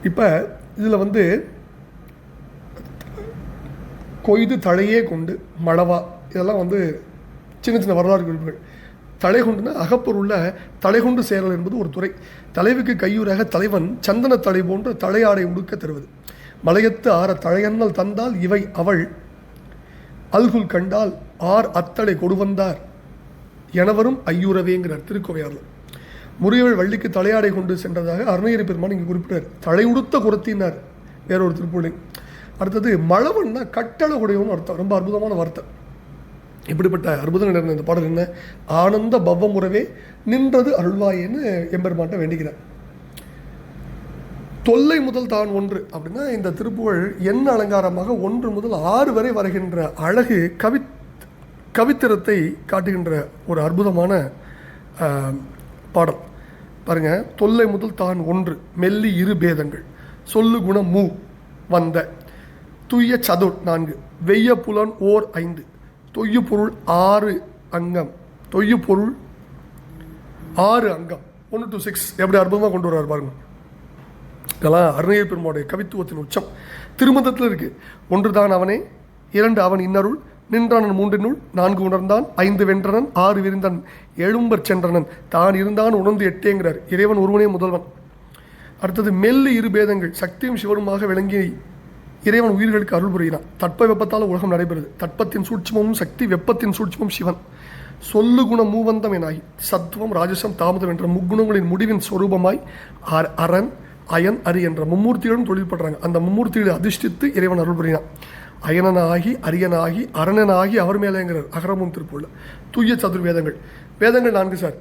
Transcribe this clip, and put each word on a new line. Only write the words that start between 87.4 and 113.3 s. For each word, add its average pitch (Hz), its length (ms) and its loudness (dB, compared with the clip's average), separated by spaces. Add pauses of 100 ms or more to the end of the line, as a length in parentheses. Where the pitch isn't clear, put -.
முதல்வன். 180 360 -2 (1000)
அடுத்தது, 196 320 0
"மெல்லு 247 420 4
இரு 226 160 0
பேதங்கள்", 196 420 2
சக்தியும் 220 440 -6
சிவனுமாக 202 500 -2
விளங்கி 190 480 0 (720)
இறைவன் 226 260 4
உயிர்களுக்கு 208 460 0
அருள் 185 140 2
புரிகிறான். 165 300 0 (200)
தட்ப 175 260 2
வெப்பத்தால் 214 360 2
உலகம் 180 300 0
நடைபெறுது. 170 340 -2 (120)
தட்பத்தின் 196 460 -4
சூட்சுமமும் 214 480 -2
சக்தி, 220 340 -2
வெப்பத்தின் 202 460 0
சூட்சுமம் 202 360 -4
சிவன். 175 280 -4 (600)
"சொல்லு 240 480 4
குண 226 160 2
மூவந்தம் 220 500 0
எனாகி", 156 300 -4 (140)
சத்துவம், 202 560 -4
ராஜசம், 180 420 -2
தாமதம் 180 340 0
என்ற 175 180 -2
முக்குணங்களின் 190 600 2
முடிவின் 196 340 0 (100)
சொரூபமாய் 190 500 2 (520)
அர-, 160 240 2
அரண், 175 340 2 (360)
அயன், 180 380 0
அரி 175 180 0
என்ற 160 220 -2
மும்மூர்த்திகளும் 226 640 0
தொழில்படுறாங்க. 170 540 -4
அந்த 170 200 0
மும்மூர்த்திகளை 202 480 2
அதிஷ்டித்து 208 640 -2
இறைவன் 180 240 2
அருள் 170 160 0
புரிகிறான். 160 340 0 (580)
"அயனனாகி, 180 720 2 (120)
அரியனாகி, 170 640 0
அரணனாகி 196 600 4
அவர் 202 240 2
மேலேங்கிறார் 180 500 -2
அகரமும் 180 420 -4
திருப்புள்ள." 156 320 -10 (460)
தூய 233 240 4
சதுர்வேதங்கள். 175 600 -2 (440)